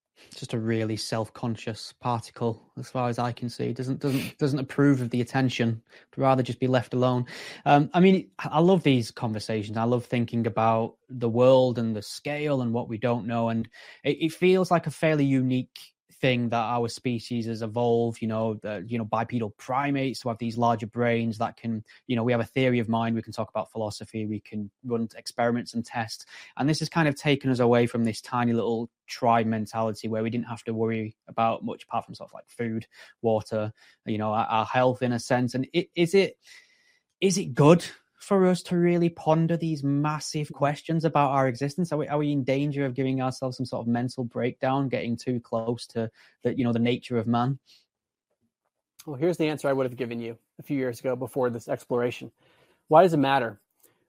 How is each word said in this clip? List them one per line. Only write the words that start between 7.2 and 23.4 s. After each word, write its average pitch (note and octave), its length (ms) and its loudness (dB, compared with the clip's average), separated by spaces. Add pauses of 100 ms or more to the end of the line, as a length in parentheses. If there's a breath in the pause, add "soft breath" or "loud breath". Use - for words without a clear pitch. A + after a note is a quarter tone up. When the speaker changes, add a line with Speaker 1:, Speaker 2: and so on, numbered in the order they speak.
Speaker 1:
Um, C#3+ 300 6
I F3 60 6
mean, F#3+ 380 6
I, - 140 -8
I D3+ 80 2
love F3+ 220 6
these B2+ 280 2
conversations. A2 680 -6
I A2+ 60 0
love A#2+ 200 0
thinking A#2 420 -2
about A2+ 500 0 (120)
the A#2+ 200 -4
world B2+ 500 6
and A2+ 180 -2
the G2+ 60 -8
scale D3 580 -4
and A#2 140 -2
what F2 140 -4
we G#2+ 100 -6
don't A#2+ 280 -2
know. A#2 220 -2
And A2+ 180 -2 (380 loud breath)
it, C#3+ 160 0
it D#3+ 120 0
feels F#3 380 4
like E3+ 160 2
a D3+ 40 -4
fairly D#3 340 2
unique C3 540 0 (420)
thing A#2+ 300 2
that A#2 140 0
our A#2+ 220 -2
species A#2 600 -6
has A2+ 160 -6
evolved, A#2 580 0
you A2 80 -4
know, A2 320 -2
the, G2+ 260 -8
you A#2 120 -4
know, A2 80 -4
bipedal A2+ 500 -2
primates C3+ 640 -2
who B2+ 80 -6
have A2+ 80 -4
these A#2 220 -6
larger A#2 280 2
brains A#2 520 0
that A#2 180 -4
can, A2 260 -6 (260 soft breath)
you B2+ 60 0
know, A2+ 80 0
we B2 80 2
have A#2 120 2
a - 20 0
theory B2+ 340 2
of A2 120 -2
mind, A2+ 260 0
we A2 60 -2
can A2+ 100 -12
talk A2 160 -6